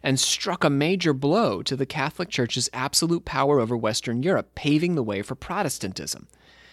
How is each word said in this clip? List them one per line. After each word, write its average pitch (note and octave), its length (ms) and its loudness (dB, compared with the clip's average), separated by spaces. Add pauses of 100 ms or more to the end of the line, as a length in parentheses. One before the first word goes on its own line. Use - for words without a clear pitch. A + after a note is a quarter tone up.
and C3+ 180 2
struck - 440 0
a D#3+ 60 6
major D#3 440 2
blow C#3 500 2
to - 120 -4
the C3 100 -2
Catholic D3+ 440 -4
Church's B2 440 -2
absolute E3 520 -2
power C#3 340 2
over A#2 180 0
Western A2+ 460 -2
Europe, D#3 320 0
paving D#3 400 2
the C#3 80 0
way G2+ 180 -2
for B2 140 -8
Protestantism. C3 920 -6 (460)